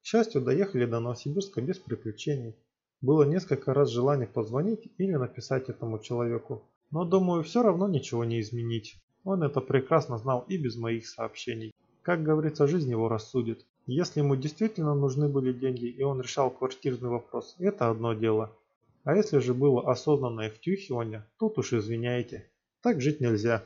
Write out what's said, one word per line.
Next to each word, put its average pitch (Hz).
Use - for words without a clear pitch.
К -
счастью, 220
доехали 131
до 113
Новосибирска 139
без 175
приключений. 117
Было 143
несколько 143
раз 139
желание 127
позвонить 135
или 190
написать 131
этому 113
человеку, 117
но, 165
думаю, 175
всё 226
равно 196
ничего 131
не 117
изменить. 113
Он 190
это 151
прекрасно 131
знал 123
и 190
без 123
моих 113
сообщений. 113
Как 170
говорится, 156
жизнь 147
его 113
рассудит. 113
Если 156
ему 139
действительно 151
нужны 143
были 135
деньги 123
и 123
он 135
решал 131
квартирный 127
вопрос, 120
это 180
одно 113
дело. 110
А 147
если 202
же 123
было 131
осознанное 120
втюхивание, 117
тут 220
уж -
извиняйте. 117
Так 220
жить 147
нельзя. 113